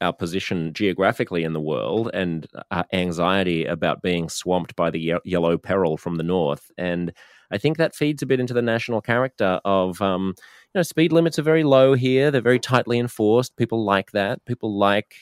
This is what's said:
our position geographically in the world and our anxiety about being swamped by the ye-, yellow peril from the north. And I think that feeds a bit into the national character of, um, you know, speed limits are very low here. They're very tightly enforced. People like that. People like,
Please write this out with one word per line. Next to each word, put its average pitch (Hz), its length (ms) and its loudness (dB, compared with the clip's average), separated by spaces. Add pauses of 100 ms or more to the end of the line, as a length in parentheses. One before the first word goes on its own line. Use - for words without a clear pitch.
our 87 120 0
position 85 600 -4
geographically 92 720 0
in 80 100 -4
the 78 80 -4
world 76 540 -2
and 85 320 -4 (240)
our 90 220 -2
anxiety 90 760 0
about 80 360 -2
being 85 260 -2
swamped 90 480 -4
by 85 120 0
the 82 120 -4
ye-, 82 240 -2
yellow 85 340 0
peril 90 380 0
from 85 180 -8
the 82 80 -4
north. 85 560 -2
And 87 340 -4 (380)
I 101 80 -6
think 156 200 -2
that 165 180 -2
feeds 151 260 -2
a 139 40 -4
bit 127 140 0
into 123 140 -4
the 120 80 2
national 113 380 -2
character 117 640 0
of, 95 360 0
um, 95 360 -2
you - 420 -8
know, 175 40 2
speed 160 300 0
limits 165 260 2
are 156 40 -2
very 156 220 2
low 135 300 6
here. 131 360 2
They're 135 100 2
very 123 200 2
tightly 120 380 0
enforced. 120 580 0
People 113 280 -2
like 98 280 0
that. 104 320 -2
People 110 340 -4
like, 101 440 2